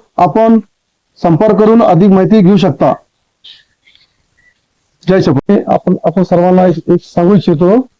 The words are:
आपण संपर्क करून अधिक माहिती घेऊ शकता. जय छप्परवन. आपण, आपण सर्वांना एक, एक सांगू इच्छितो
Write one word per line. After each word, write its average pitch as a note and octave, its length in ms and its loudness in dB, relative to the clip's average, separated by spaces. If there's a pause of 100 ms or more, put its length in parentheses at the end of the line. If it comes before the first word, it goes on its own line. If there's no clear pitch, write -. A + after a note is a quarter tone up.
(180)
आपण A3 420 0 (640)
संपर्क F#3 320 0
करून A3 280 2
अधिक F#3+ 260 2
माहिती F#3+ 320 2
घेऊ F#3+ 160 2
शकता. C#3+ 360 -2 (2250)
जय F#3 120 2
छप्परवन. E3+ 520 -2
आपण, - 300 -4
आपण F3+ 200 -2
सर्वांना F#3 420 0
एक, E3+ 120 -2
एक F3 260 -2
सांगू F3 320 -2
इच्छितो F3+ 460 0 (180)